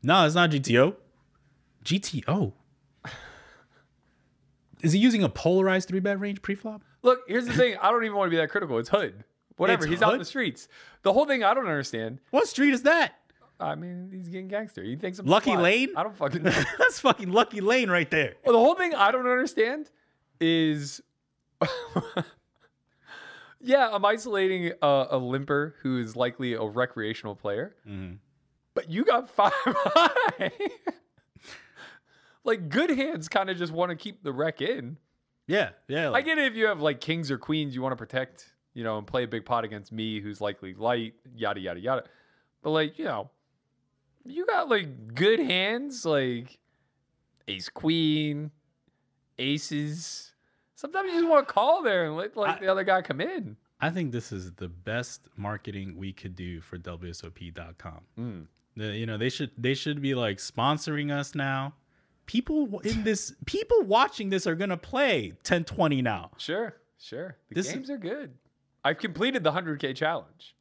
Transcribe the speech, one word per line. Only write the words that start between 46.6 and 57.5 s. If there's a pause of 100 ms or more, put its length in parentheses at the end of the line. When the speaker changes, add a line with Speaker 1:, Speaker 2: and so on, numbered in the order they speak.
Speaker 2:
ace
queen, (880)
aces. (420)
Sometimes
you
just
wanna
call
there
and
let,
like,
Speaker 1:
I
Speaker 2:
the
other
guy
come
in. (240)
Speaker 1:
I
think
this
is
the
best
marketing
we
could
do
for
W
S
O
P